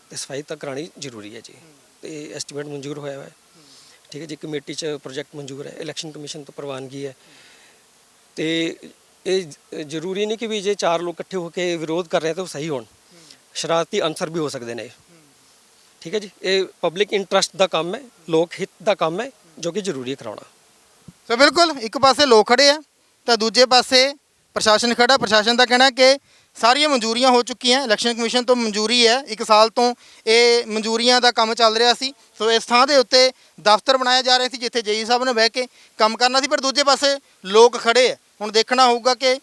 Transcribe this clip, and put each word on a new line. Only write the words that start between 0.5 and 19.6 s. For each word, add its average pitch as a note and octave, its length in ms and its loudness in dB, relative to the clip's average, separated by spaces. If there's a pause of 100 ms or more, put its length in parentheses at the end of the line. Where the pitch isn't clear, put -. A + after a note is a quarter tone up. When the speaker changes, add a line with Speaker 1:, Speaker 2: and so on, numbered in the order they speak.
Speaker 1:
ਕਰਾਉਣੀ D3 320 -12 (100)
ਜ਼ਰੂਰੀ A2+ 360 -16
ਹੈ A#2 60 -18
ਜੀ। - 120 -20 (480)
ਤੇ D#3 320 -14
ਐਸਟੀਮੇਟ D3 320 -12
ਮਨਜ਼ੂਰ C#3+ 340 -10
ਹੋਇਆ C#3+ 180 -12
ਹੋਇਆ C#3+ 100 -18
ਹੈ, E3 40 -20 (800)
ਠੀਕ D3 100 -14
ਹੈ D#3+ 60 -14
ਜੀ, D3+ 80 -12
ਕਮੇਟੀ D3+ 380 -10
'ਚ D#3 120 -10
ਪ੍ਰੋਜੈਕਟ C#3+ 500 -10
ਮਨਜ਼ੂਰ C#3+ 320 -14
ਹੈ, - 100 -16
ਇਲੈਕਸ਼ਨ D#3 340 -12
ਕਮਿਸ਼ਨ D3 320 -14
ਤੋਂ C#3+ 140 -20
ਪ੍ਰਵਾਨਗੀ C#3 480 -12
ਹੈ। C3 100 -12 (1200)
ਤੇ E3 400 -4 (500)
ਇਹ F#3+ 180 -2
ਜ-, D#3+ 440 -16
ਜ਼ਰੂਰੀ F3+ 380 -6
ਨਹੀਂ G#3+ 120 -6
ਕਿ A#3 100 -8
ਵੀ G#3+ 140 -6
ਜੇ G3+ 120 -2
ਚਾਰ E3+ 280 -2
ਲੋਕ E3+ 140 -8
ਇਕੱਠੇ F#3+ 220 -10
ਹੋ E3+ 120 -8
ਕੇ F3 260 -4
ਵਿਰੋਧ E3 320 -6
ਕਰ E3+ 140 -2
ਰਹੇ D#3+ 120 -4
ਤਾਂ F3+ 100 -8
ਉਹ F3+ 40 -10
ਸਹੀ D#3 220 -10
ਹੋਣ। C3 140 -6 (680)
ਸ਼ਰਾਰਤੀ E3 480 -2
ਅਨਸਰ D#3+ 280 -4
ਵੀ E3 100 -8
ਹੋ D3+ 100 -4
ਸਕਦੇ A#2 240 -10
ਨੇ। A#2 160 -12 (1120)
ਠੀਕ E3 120 -14
ਹੈ G#3+ 60 -2
ਜੀ, G3+ 100 -14 (120)
ਇਹ F#3+ 240 -2 (160)
ਪਬਲਿਕ F#3 320 -2
ਇੰਟਰਸਟ G3 420 -2
ਦਾ F#3+ 120 2
ਕੰਮ F3 280 -4
ਹੈ, C4+ 60 -12 (280)
ਲੋਕ E3+ 300 0
ਹਿੱਤ F#3+ 100 -8 (140)
ਦਾ G3 120 0
ਕੰਮ E3+ 260 -4
ਹੈ, C4 100 -10 (280)
ਜੋ E3+ 120 -6